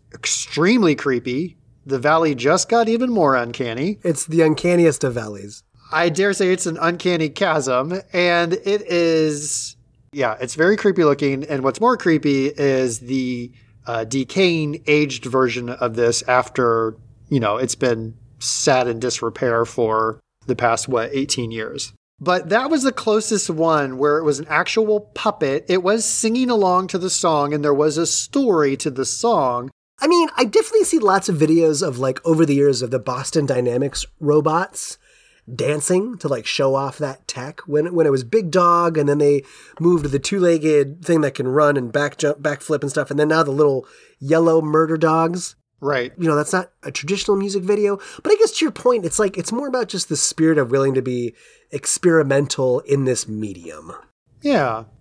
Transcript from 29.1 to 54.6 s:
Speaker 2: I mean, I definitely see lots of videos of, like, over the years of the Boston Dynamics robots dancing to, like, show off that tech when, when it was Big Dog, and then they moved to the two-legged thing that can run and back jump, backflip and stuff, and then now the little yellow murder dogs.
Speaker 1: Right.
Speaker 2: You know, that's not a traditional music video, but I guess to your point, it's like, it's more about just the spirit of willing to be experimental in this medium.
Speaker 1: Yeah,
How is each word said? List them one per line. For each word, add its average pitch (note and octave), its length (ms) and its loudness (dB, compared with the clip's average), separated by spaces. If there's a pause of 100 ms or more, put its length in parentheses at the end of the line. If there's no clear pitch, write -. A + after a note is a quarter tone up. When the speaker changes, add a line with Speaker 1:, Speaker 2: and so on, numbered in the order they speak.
Speaker 2:
I C#4+ 40 0
mean, E4 280 2
I B3+ 100 2
definitely G#4+ 400 2
see D#4+ 140 0
lots G3 300 2
of F3 80 0
videos D#3 500 2
of, B2+ 120 -6
like, C3 280 -4
over D#3+ 200 4
the C#3+ 80 2
years C#3 260 4
of A#2+ 100 -6
the B2+ 80 -2
Boston C3 460 -2
Dynamics B2 600 -2 (120)
robots D#3 800 0 (580)
dancing E3 600 -2
to, - 100 -8
like, B2+ 200 -4
show C3+ 280 0
off C3+ 220 -2
that C#3 320 -8
tech C3 380 -12
when, D#3 280 0
when E3 120 4
it C#3+ 40 4
was C3 140 0
Big F3 260 0
Dog, E3+ 460 4
and D3 100 2
then C#3+ 120 2
they C#3+ 240 4 (360)
moved E3 260 2
to C#3+ 40 -2
the C3+ 100 -2
two-legged D#3 840 2
thing E3 160 2
that C#3+ 140 0
can B2+ 140 -4
run D3 280 4
and B2 160 -4
back C#3+ 240 -2
jump, D3 240 0
backflip D3 400 -4
and C#3+ 100 -4
stuff, C#3+ 200 -2
and C#3+ 100 -2
then D3+ 80 2
now D#3+ 140 4
the C#3+ 80 0
little C#3 360 2 (320)
yellow D#3+ 440 4
murder D#3 340 2
dogs. E3 580 0 (280)
Speaker 1:
Right. C3+ 360 -2
Speaker 2:
You E3+ 100 0
know, D3 80 2
that's D3 180 -2
not F#3 160 -2 (120)
a C#3 80 -12
traditional F#3+ 460 -2
music G3 260 -2
video, G3+ 360 0 (240)
but G#4 100 2
I G#4+ 40 4
guess A4 160 4
to - 120 -2
your C4+ 80 0
point, A#3+ 320 0
it's - 140 -4
like, G3+ 180 0
it's - 160 -6
more C4+ 160 -6
about A#3+ 200 -4
just F#3 200 -6
the D#3 80 -4
spirit D#3+ 400 2
of B2+ 140 0
willing C3+ 240 2
to C3 80 0
be A#2+ 320 -6 (380)
experimental C#3 1080 2
in C#3 240 0
this B2+ 240 -2
medium. F2 640 -12 (480)
Speaker 1:
Yeah, C3+ 440 0 (160)